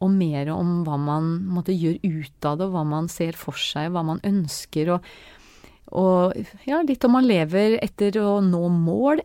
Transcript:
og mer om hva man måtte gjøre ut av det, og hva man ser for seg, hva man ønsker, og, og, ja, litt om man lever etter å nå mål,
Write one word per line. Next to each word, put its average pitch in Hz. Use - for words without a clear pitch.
og 190
mer 156
om 175
hva 151
man 160
måtte 185
gjøre 165
ut 156
av 147
det, 185
og 190
hva 160
man 156
ser 165
for -
seg, 156
hva 175
man 160
ønsker, 175
og, 175
og, 185
ja, 294
litt 269
om 240
man 254
lever 196
etter 208
å 208
nå 175
mål, 196